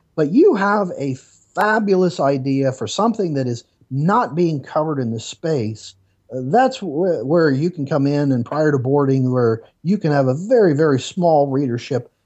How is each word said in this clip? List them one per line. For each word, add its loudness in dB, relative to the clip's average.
but 0
you 6
have 0
a -4
fabulous 0
idea 0
for -8
something -2
that -2
is -6
not 0
being 0
covered -4
in -2
the -6
space, -6
that's 0
wh-, -4
where 4
you 0
can -6
come 0
in 0
and 0
prior 0
to 2
boarding, 0
where 0
you 0
can -2
have 2
a 2
very, 2
very 2
small 2
readership, -4